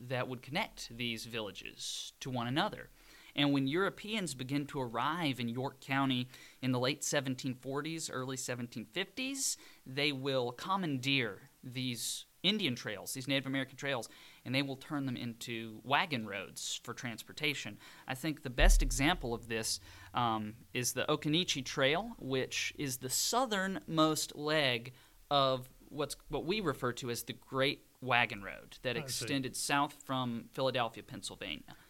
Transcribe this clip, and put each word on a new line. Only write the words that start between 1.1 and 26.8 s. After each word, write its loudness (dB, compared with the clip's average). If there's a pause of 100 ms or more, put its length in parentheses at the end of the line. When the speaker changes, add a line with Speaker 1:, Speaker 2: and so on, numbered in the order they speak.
Speaker 1:
villages -8
to -6
one 0
another. 0 (440)
And 6
when 4
Europeans 0
begin -2
to -4
arrive 0
in 0
York -4
County 2 (320)
in 2
the 4
late 2
seventeen 0
forties, -4
early -4
seventeen -6
fifties, -4 (300)
they 0
will 0
commandeer 0 (160)
these -4 (160)
Indian 2
trails, -6
these -8
Native 0
American -4
trails, -4 (340)
and -2
they 2
will -2
turn -4
them -2
into -8
wagon 2
roads -6
for -6
transportation. -6 (280)
I -2
think -2
the -6
best 10
example 2
of -4
this, -2 (320)
um, 2 (220)
is 0
the 0
Occoneechee 2
Trail, 4
which -2
is -2
the -6
southernmost 2
leg 2 (380)
of 4 (180)
what's, -4 (120)
what -2
we 0
refer 0